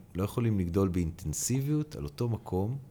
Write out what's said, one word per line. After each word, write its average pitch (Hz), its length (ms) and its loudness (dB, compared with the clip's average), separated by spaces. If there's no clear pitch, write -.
לא 92 100 0
יכולים 110 360 2
לגדול 92 280 4
באינטנסיביות 123 1080 0
על 71 80 -6
אותו 120 240 -2
מקום 107 500 -2